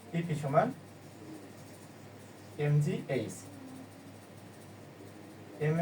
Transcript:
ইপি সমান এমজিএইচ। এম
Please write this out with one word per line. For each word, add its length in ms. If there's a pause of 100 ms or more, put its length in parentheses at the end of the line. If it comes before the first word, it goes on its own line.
(200)
ইপি 220
সমান 260 (2000)
এমজিএইচ। 680 (2250)
এম 140